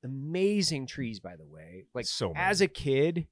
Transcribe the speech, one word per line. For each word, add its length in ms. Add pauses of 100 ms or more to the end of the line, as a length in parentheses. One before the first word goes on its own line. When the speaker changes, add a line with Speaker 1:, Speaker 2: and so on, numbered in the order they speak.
Speaker 1:
amazing 840
trees, 340
by 160
the 100
way. 480
Like, 120
Speaker 2:
So 300
Speaker 1:
as 240
Speaker 2:
amazing. 40
Speaker 1:
a 40
kid, 640